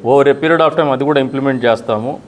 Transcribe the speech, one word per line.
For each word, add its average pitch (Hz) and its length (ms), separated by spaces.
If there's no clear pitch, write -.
Over 139 260
a 139 100
period 160 260
of 147 80
time 151 140
అది 131 140
కూడా 147 160
ఇంప్లిమెంట్ 135 440
చేస్తాము. 113 640